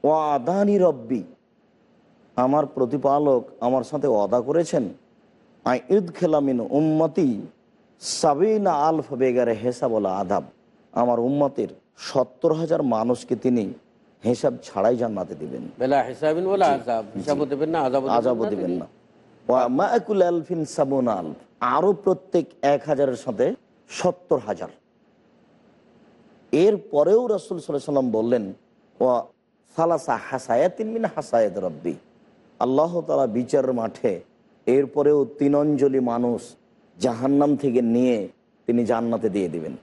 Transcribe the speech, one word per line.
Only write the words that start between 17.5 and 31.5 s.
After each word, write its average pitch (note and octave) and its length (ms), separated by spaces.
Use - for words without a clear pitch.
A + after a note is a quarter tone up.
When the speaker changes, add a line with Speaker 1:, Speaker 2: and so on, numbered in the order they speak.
Speaker 2:
না, E3 100
আযাবও C3+ 280
দিবেন A2+ 100
Speaker 1:
আযাবও A#2 260
Speaker 2:
না, G#2+ 60
Speaker 1:
দিবেন F#2 160
Speaker 2:
তিনি F2 120
Speaker 1:
না। E2 100
ওয়া B2 200
মা'কুল F#3+ 540
আলফিন F3 440
সাবুনা C3+ 460
আলফ, E2 240
আরও D3 340
প্রত্যেক F3+ 520
এক C#3+ 240
হাজারের C#3 300
সাথে C3 400
সত্তর - 480
হাজার। G#2 320
এরপরেও F#3+ 760
রাসূল F#3+ 320
সাল্লাল্লাহু C#3+ 380
আলাইহি B2+ 140
ওয়াসাল্লাম - 0
বললেন, A2 420
"ওয়া A#2+ 260
সালাসা D#3+ 400
হাসায়াতিন C3 720
মিন A3+ 180
হাসায়াত A2+ 520